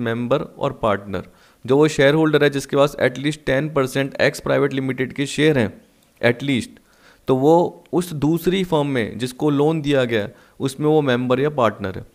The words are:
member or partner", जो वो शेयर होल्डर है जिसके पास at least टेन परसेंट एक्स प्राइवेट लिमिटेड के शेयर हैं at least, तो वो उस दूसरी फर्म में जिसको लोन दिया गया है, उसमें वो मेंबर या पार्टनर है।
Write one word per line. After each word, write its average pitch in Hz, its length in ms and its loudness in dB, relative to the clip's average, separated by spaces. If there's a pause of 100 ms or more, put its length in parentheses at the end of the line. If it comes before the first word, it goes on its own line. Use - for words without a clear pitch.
member 117 360 -2 (240)
or 139 60 -2 (140)
partner", 101 380 -2 (440)
जो 127 100 2
वो 151 120 6
शेयर 147 260 4
होल्डर 156 300 4
है 143 60 4
जिसके 139 260 -4
पास 143 260 2
at 127 120 0
least 147 320 -4
टेन 143 240 0
परसेंट 139 500 -2
एक्स 135 200 0
प्राइवेट 139 320 0
लिमिटेड 131 400 -4
के 143 140 -4
शेयर 147 320 2
हैं 104 220 -2 (520)
at 120 100 -8
least, 135 260 -2 (600)
तो 135 80 4
वो 156 560 2
उस 175 200 -2
दूसरी 165 520 0
फर्म 151 220 0
में 120 320 -4
जिसको 127 320 -2
लोन 151 320 0
दिया 139 220 0
गया 117 180 0
है, 107 120 -10 (260)
उसमें 139 260 -4
वो 156 160 4
मेंबर 127 380 0
या 143 100 0
पार्टनर 101 480 -2
है। 104 60 -12 (100)